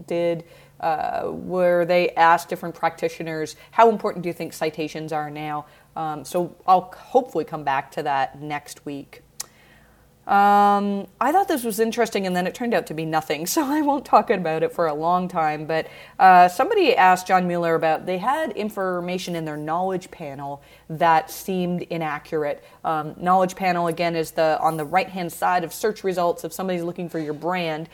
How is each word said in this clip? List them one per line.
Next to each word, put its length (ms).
did, 380
uh, 440
where 600
they 280
asked 360
different 260
practitioners, 800
"How 180
important 320
do 80
you 20
think 220
citations 580
are 180
now?" 360
Um, 280
so 300
I'll 300
hopefully 480
come 180
back 280
to 140
that 360
next 460
week. 340
Um, 840
I 120
thought 160
this 160
was 160
interesting, 480
and 80
then 100
it 80
turned 200
out 120
to 80
be 100
nothing, 420
<laughs> 80
so 100
I 180
won't 220
talk 260
about 320
it 100
for 140
a 80
long 320
time. 400
But, 220
uh, 300
somebody 500
asked 300
John 220
Mueller 260
about, 320
they 120
had 340
information 840
in 100
their 120
knowledge 560
panel 500
that 400
seemed 600
inaccurate. 720
Um, 340
knowledge 380
panel, 320
again, 260
is 160
the, 300
on 160
the 80
right-hand 480
side 320
of 100
search 300
results. 400
If 80
somebody's 320
looking 240
for 100
your 160
brand, 600